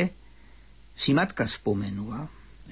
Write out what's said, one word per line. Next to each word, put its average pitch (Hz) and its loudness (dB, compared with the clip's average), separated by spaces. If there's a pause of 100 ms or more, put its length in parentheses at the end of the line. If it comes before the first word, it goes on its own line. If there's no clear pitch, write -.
(960)
si - 2
matka 165 4
spomenula, 101 -2 (480)